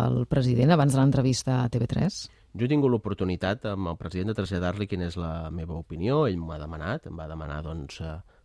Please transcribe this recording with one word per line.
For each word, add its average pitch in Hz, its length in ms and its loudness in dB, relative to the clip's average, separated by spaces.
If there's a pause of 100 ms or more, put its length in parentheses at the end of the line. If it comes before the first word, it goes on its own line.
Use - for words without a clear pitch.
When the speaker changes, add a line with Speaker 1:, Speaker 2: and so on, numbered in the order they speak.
Speaker 1:
el 123 220 2
president 127 420 4
abans 143 240 6
de 135 80 4
l'entrevista 131 640 4
a 120 60 0
T 123 120 0
V 120 60 2
tres? - 400 -2 (300)
Speaker 2:
Jo 110 80 0
he 131 60 -2
tingut 147 180 4
l'oportunitat 98 800 0
amb 95 220 -2
el 82 100 -6
president 92 300 -4
de - 80 -4
traslladar-li 90 500 -2
quina 90 160 -2
és 85 160 -6
la 82 320 -6
meva 82 240 -6
opinió. 92 480 0
Ell 95 160 0
m'ho 80 140 -8
ha - 20 -10
demanat, 80 480 -8
em 82 100 -12
va 80 140 -10
demanar, 78 320 -8
doncs, 78 400 -10
eh, 80 140 -8 (300)